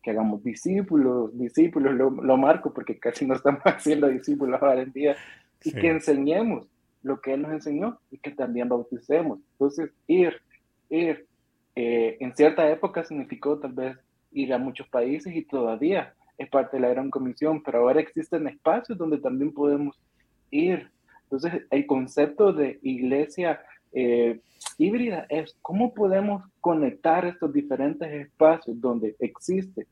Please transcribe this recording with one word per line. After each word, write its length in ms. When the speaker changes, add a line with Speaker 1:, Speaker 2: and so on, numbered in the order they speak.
Speaker 1:
que 100
hagamos 320
discípulos, 920
discípulos, 580
lo, 160
lo 260
marco 360
porque 240
casi 300
no 80
estamos 260
<laughs> 40
haciendo 440
discípulos 540
ahora 200
en 100
día, 240
y 60
Speaker 2:
Sí. 100
Speaker 1:
que 80
enseñemos 800
lo 180
que 140
Él 80
nos 100
enseñó 460
y 60
que 120
también 380
bauticemos. 720
Entonces, 380
ir, 300
ir, 360
eh, 460
en 160
cierta 340
época 340
significó 540
tal 140
vez 240
ir 200
a 60
muchos 300
países 460
y 80
todavía 720
es 120
parte 260
de 60
la 60
gran 220
comisión, 540
pero 140
ahora 220
existen 480
espacios 500
donde 200
también 340
podemos 460
ir. 400
Entonces, 460
el 160
concepto 680
de 300
iglesia, 800
eh, 480
híbrida 520
es 320
cómo 320
podemos 480
conectar 640
estos 280
diferentes 600
espacios 680
donde 400
existe 720